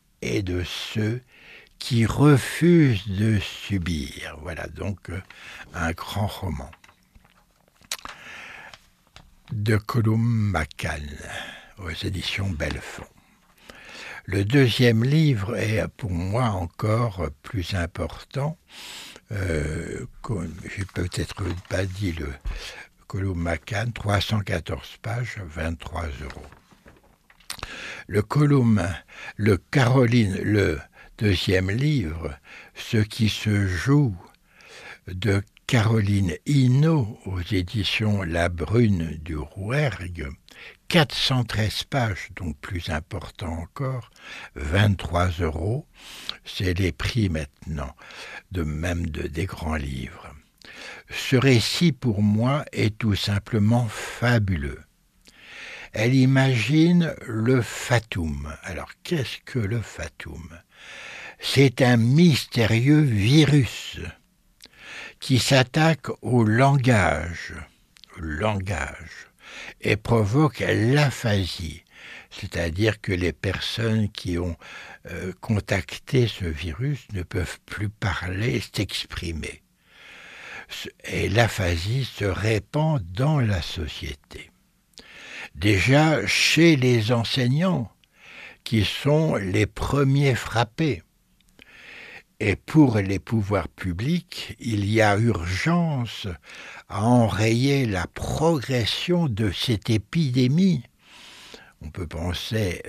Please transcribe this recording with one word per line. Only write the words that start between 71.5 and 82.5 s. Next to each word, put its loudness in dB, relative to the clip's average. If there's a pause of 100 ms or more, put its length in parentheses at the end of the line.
c'est-à-dire -4
que -4
les 0
personnes -2
qui -6
ont, -4 (540)
euh, -8
contacté -2
ce -8
virus -6
ne -6
peuvent -6
plus -8
parler, -4
s'exprimer. -8 (1080)
Ce-, -12 (140)
et -2
l'aphasie 0
se -6
répand 0 (120)